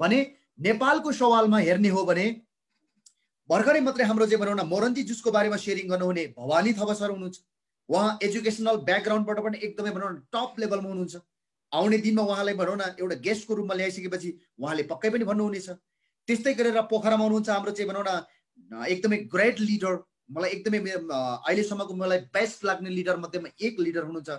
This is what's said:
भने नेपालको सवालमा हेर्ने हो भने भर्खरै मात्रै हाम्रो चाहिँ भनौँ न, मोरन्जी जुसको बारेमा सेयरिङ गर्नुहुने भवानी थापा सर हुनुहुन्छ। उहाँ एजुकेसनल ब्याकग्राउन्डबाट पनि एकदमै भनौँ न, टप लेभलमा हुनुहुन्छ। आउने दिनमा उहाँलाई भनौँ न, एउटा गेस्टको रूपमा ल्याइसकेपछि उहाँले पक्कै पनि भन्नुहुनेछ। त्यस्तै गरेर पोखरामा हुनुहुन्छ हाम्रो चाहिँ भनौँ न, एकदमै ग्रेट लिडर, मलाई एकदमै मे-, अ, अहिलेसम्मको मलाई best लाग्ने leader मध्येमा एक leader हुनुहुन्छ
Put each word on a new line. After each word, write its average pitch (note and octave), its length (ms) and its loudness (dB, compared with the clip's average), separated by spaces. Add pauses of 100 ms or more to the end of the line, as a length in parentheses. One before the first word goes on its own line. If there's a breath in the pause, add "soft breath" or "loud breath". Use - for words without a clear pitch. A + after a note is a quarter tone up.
भने G#3 180 4 (400 soft breath)
नेपालको C4+ 520 2
सवालमा A3+ 480 4
हेर्ने F3+ 300 4
हो F#3+ 160 2
भने F3 200 2 (1200)
भर्खरै A3 360 6
मात्रै C4 240 2
हाम्रो A3 160 4
चाहिँ G#3+ 160 4
भनौँ G3+ 160 0
न, F#3 80 0
मोरन्जी A3+ 400 0
जुसको A3+ 260 -4
बारेमा G#3 300 2
सेयरिङ G3 240 -4
गर्नुहुने F3+ 480 -2
भवानी D#3+ 400 2
थापा G#3 240 0
सर G3+ 160 -4
हुनुहुन्छ। F#3 240 -10 (520)
उहाँ G#3+ 360 2
एजुकेसनल A3 520 0 (120)
ब्याकग्राउन्डबाट G#3 560 0
पनि G#3+ 160 -2
एकदमै G#3 320 -6
भनौँ F#3+ 160 -6
न, E3+ 80 -10 (160)
टप A#3+ 240 -6
लेभलमा G3+ 320 -2
हुनुहुन्छ। F3+ 260 -6 (600)
आउने G#3+ 240 4
दिनमा G#3+ 240 2
उहाँलाई G3+ 320 0
भनौँ F#3 240 -2
न, F#3 160 -6
एउटा F3+ 240 -4
गेस्टको G#3+ 320 -2
रूपमा G3 240 -2
ल्याइसकेपछि F#3 520 -4 (280 loud breath)
उहाँले D3 320 -4
पक्कै - 240 -2
पनि A#3 160 0
भन्नुहुनेछ। G#3 400 -2 (560)
त्यस्तै A#3+ 320 0
गरेर A3+ 320 2
पोखरामा G#3+ 320 2
हुनुहुन्छ G#3+ 280 2
हाम्रो G3+ 220 0
चाहिँ G3+ 200 -4
भनौँ G3 180 -4
न, - 0 - (800 soft breath)
एकदमै G#3 280 2 (120)
ग्रेट G#3+ 320 4
लिडर, G3+ 320 0 (320)
मलाई E3+ 240 -4
एकदमै G#3 300 -2
मे-, F3+ 260 -4
अ, C#3+ 140 -4 (260)
अहिलेसम्मको G3 480 -2
मलाई F#3 260 0 (140)
best G#3+ 320 -2
लाग्ने F#3 240 -2
leader F3+ 320 -2
मध्येमा E3+ 280 -8 (120)
एक A3 180 -4
leader E3+ 300 0
हुनुहुन्छ D#3+ 300 -10